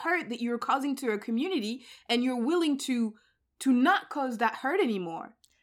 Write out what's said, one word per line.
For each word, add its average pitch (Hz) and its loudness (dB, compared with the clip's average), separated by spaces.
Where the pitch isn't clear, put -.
hurt 330 -2
that 240 -6
you're 233 -2
causing 269 0
to 262 -4
a 208 0
community 240 -2
and 240 2
you're 254 0
willing 302 2
to, 233 -2
to 269 4
not 285 4
cause 262 -4
that - 2
hurt 330 2
anymore. 185 -2